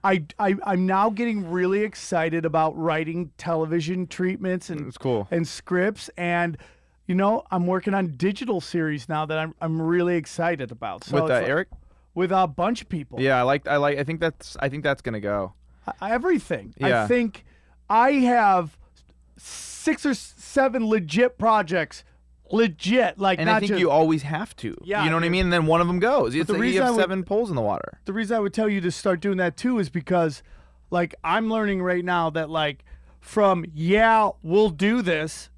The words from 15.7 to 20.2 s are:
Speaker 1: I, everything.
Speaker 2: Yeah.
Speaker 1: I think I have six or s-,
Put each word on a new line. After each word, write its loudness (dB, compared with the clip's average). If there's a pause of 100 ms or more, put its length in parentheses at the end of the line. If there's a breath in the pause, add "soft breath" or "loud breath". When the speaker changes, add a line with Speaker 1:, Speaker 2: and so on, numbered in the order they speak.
Speaker 1:
I, -6
everything. -2
Speaker 2:
Yeah. 2
Speaker 1:
I -2
think 0 (440 soft breath)
I 4
have 4 (600)
six -6
or 2
s-, -6